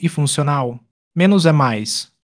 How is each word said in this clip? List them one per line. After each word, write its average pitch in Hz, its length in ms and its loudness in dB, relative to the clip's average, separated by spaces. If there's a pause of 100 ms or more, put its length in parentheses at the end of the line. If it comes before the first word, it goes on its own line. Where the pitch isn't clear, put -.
e 170 80 -2
funcional? 143 720 -2 (340)
Menos 185 300 2
é 165 80 6
mais. 120 580 -2 (260)